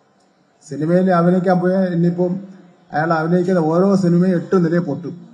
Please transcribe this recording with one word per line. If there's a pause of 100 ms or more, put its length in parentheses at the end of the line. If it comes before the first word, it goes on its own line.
(680)
സിനിമയിൽ
അഭിനയിക്കാൻ
പോയാൽ
ഇനിയിപ്പം (520)
അയാൾ
അഭിനയിക്കുന്ന
ഓരോ
സിനിമയും
എട്ട്
നിലയെ
പൊട്ടും,